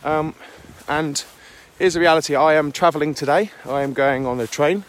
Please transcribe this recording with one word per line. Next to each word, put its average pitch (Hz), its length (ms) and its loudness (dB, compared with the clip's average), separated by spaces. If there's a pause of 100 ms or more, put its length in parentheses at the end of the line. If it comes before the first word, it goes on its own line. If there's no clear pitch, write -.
Um, 156 320 -4 (520)
and 147 360 -4 (560)
here's 175 160 2
the 170 40 -2
reality. 160 360 2
I 156 180 4
am 147 180 2
travelling 151 440 0
today. 160 360 0 (140)
I 139 160 -4
am 139 120 -4
going 135 320 0
on 127 140 -4
a 113 80 -4
train. 180 420 0